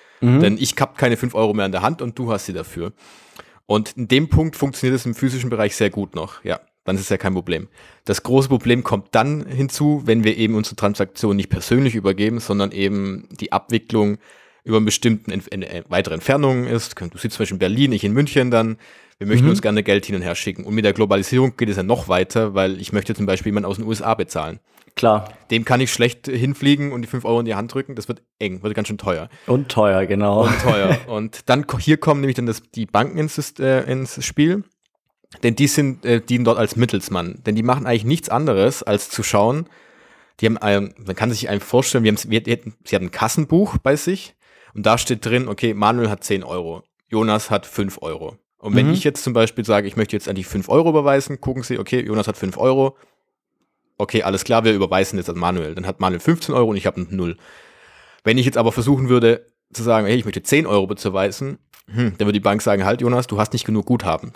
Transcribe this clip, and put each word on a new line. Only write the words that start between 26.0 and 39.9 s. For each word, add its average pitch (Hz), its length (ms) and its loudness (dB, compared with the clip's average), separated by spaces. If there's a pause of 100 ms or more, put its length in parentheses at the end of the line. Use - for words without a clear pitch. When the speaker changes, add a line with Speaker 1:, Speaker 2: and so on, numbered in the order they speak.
Speaker 2:
hinfliegen 139 640 0
und 120 80 -6
die 113 60 -8
fünf 123 180 -6
Euro 117 160 2
in 117 40 -2
die 110 100 -4
Hand 113 180 -6
drücken. 135 220 -8
Das 113 120 -12
wird 120 140 -8 (180)
eng, 92 240 -6
wird 107 120 -4
ganz 107 120 -4
schön 104 100 -8
teuer. 85 300 -4 (180)
Speaker 1:
Und 127 240 0
teuer, 98 360 4
genau. 101 400 2
Speaker 2:
Und 113 160 2
teuer. 120 400 4
Speaker 1:
<laughs> - 60 -18
Speaker 2:
Und 110 420 -8
dann 131 180 2
ko-, 120 120 -6
hier 156 180 4
kommen 143 240 2
nämlich 139 160 0
dann 120 80 -2
das, 113 160 -4
die - 240 -8
Banken 120 320 0
ins 156 180 -4
Syst-, - 240 -8
äh, 131 240 2
ins 131 400 -6
Spiel. 170 400 0 (800)
Denn 117 120 2
die 139 120 4
sind, 135 380 0
äh, 117 160 2
dienen 123 240 0
dort 117 120 4
als 110 200 -2
Mittelsmann. 95 680 -2
Denn 107 100 0
die 113 60 0
machen 127 240 0
eigentlich 117 200 0
nichts 156 240 -2
anderes, 123 520 2
als - 280 -2
zu - 140 -6
schauen, 120 440 2 (720)